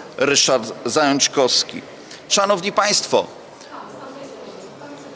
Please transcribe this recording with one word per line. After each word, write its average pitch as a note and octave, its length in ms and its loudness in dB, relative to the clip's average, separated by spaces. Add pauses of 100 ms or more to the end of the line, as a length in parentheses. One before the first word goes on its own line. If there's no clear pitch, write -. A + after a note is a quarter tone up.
(180)
Ryszard C3+ 560 2 (120)
Zajączkowski. C#3 960 2 (480)
Szanowni G3 420 2
Państwo, G3 540 4 (1900)